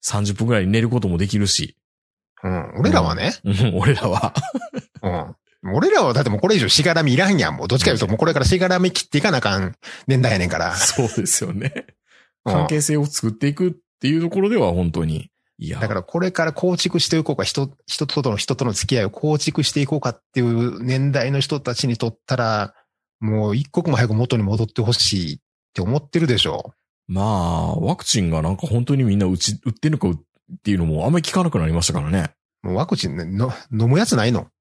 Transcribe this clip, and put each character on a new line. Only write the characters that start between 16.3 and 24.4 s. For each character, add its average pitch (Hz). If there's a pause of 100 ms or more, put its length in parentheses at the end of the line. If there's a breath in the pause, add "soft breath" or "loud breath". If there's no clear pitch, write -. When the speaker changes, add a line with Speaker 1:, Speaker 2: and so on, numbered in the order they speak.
Speaker 2:
か 165
ら 160
構 180
築 175
し -
て 160
い 160
こ 151
う -
か、 98
人、 139 (160)
人 -
と 131
の、 104
人 117
と -
の 117
付 -
き -
合 110
い -
を 95
構 151
築 151
し -
て 147
い 139
こ 156
う -
か 127
っ - (100)
て 131
い -
う 117
年 131
代 131
の 139
人 139
た 123
ち -
に 120
と 117
っ 107
た -
ら、 110 (460 soft breath)
も 107
う 104
一 143
刻 170
も 147
早 117
く 107
元 120
に 110